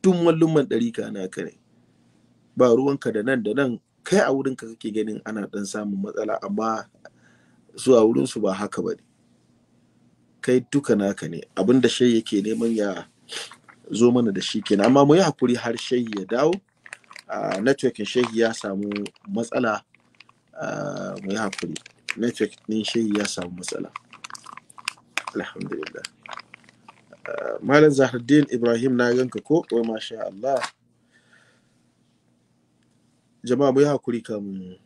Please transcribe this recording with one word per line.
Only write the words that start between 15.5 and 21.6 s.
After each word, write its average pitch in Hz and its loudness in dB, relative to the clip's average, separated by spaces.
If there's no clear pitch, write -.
har 117 -4
Shehu 123 -2
ya 95 -6
dawo. 123 2
Ah, 101 -4
networking 120 0
Shehu 120 0
ya 113 2
samu 101 -6
matsala. 113 -2
Ah, 98 -8
mu 95 -8
yi 101 -4
hakuri. 95 -6